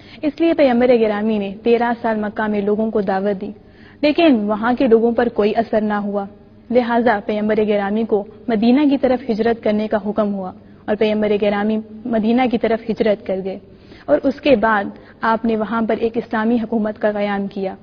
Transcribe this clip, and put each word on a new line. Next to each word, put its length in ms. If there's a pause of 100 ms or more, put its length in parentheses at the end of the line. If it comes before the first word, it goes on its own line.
(220)
اس 200
لیے 120
پیغمبر 340 (120)
گرامی 380
نے 260
تیرہ 280 (100)
سال 180
مکہ 280
میں 140
لوگوں 300
کو 100
دعوت 400
دی، 100 (500)
لیکن 380
وہاں 340
کے 140
لوگوں 240
پر 180
کوئی 260
اثر 260
نہ 120
ہوا۔ 320 (440)
لہٰذا 560
پیغمبر 420
گرامی 360
کو 200 (240)
مدینہ 420
کی 80
طرف 320
ہجرت 340
کرنے 240
کا 180
حکم 280
ہوا 180 (340)
اور 100
پیغمبر 360 (100)
گرامی 360 (280)
مدینہ 360 (100)
کی 60
طرف 320
ہجرت 380
کر 160
گئے 160 (460)
اور 180
اس 180
کے 140
بعد 280 (380)
آپ 240
نے 120
وہاں 240
پر 180
ایک 180
اسلامی 460
حکومت 380
کا 100
قیام 360
کیا 360